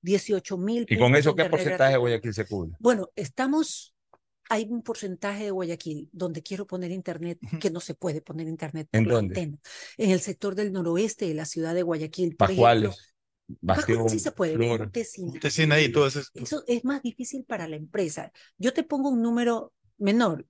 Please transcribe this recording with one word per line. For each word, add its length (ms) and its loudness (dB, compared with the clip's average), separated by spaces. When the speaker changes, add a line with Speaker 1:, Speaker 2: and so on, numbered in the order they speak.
Speaker 1:
dieciocho 560 0
mil 320 -2
Speaker 2:
¿Y 80 2
con 100 6
Speaker 1:
puntos 140 8
Speaker 2:
eso 100 6
Speaker 1:
en 60 2
Speaker 2:
qué 60 2
Speaker 1:
carrera 80 2
Speaker 2:
porcentaje 400 4
de 40 4
Speaker 1:
total. 60 6
Speaker 2:
Guayaquil 340 0
se 120 -2
cubre? 340 -4
Speaker 1:
Bueno, 340 2
estamos, 800 -2
hay 200 0
un 140 -6
porcentaje 640 -6
de 60 -4
Guayaquil 600 -6
donde 300 -6
quiero 240 -8
poner 240 -6
internet, 520 -8
Speaker 2:
Ujú. 160 -8
Speaker 1:
que 120 -2
no 100 -8
se 140 -8
puede 260 -4
poner 280 -10
internet 440 -8
Speaker 2:
¿En 120 4
Speaker 1:
por 80 2
la 60 4
Speaker 2:
dónde? 220 -2
Speaker 1:
antena. 180 -6
En 140 2
el 100 4
sector 340 -6
del 180 -2
noroeste 540 0
de 80 -2
la 100 -4
ciudad 300 -4
de 80 0
Guayaquil, 540 -2
por 120 2
Speaker 2:
Pascuales, 420 6
Speaker 1:
ejemplo. 140 -16
Speaker 2:
Bastión, 260 0
Speaker 1:
Pascuales 140 2
sí 60 0
se 140 -2
puede, 240 0
Speaker 2:
Flor. 240 2
Speaker 1:
Montesina. 500 -6
Speaker 3:
Montesina 460 2
ahí, 160 4
todo 160 6
eso. 120 -4
Speaker 1:
Eso 320 -8
es 180 0
más 180 -2
difícil 420 -8
para 240 -8
la 80 -8
empresa. 560 -6
Yo 140 0
te 100 -2
pongo 260 -2
un 140 2
número 500 0
menor. 520 2